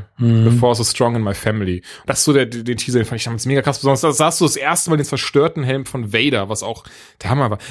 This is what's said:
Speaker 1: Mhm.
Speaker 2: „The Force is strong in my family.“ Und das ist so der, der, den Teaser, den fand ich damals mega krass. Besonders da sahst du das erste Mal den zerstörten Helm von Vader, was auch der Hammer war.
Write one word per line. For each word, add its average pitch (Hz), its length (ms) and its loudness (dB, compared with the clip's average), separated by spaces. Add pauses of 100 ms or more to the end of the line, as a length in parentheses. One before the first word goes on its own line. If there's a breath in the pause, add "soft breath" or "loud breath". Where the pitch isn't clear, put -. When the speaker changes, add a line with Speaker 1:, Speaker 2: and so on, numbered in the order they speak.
(180)
Speaker 1:
Mhm. 113 320 4
Speaker 2:
„The 120 80 4
Force 120 220 2
is 113 120 -2
strong 120 260 0
in 113 60 -2
my 98 100 -2
family.“ 95 460 -2
Und - 300 -10
das 120 100 -2
ist - 60 0
so 151 80 4
der, 131 120 4
der, 117 180 -8
den 120 140 -4
Teaser, 123 220 0
den 107 60 2
fand 117 140 -8
ich - 60 -6
damals 117 200 -6
mega 139 160 2
krass. 139 180 -2
Besonders 139 220 2
da 151 120 2
sahst 156 260 0
du 175 60 4
das 135 100 0
erste 151 340 -2
Mal 160 60 4
den 147 100 0
zerstörten 147 580 0
Helm 131 220 -2
von 110 280 -6
Vader, 117 340 2
was 104 160 -6
auch 113 220 -10 (360 loud breath)
der - 80 -4
Hammer 127 220 2
war. 98 60 -2 (140 loud breath)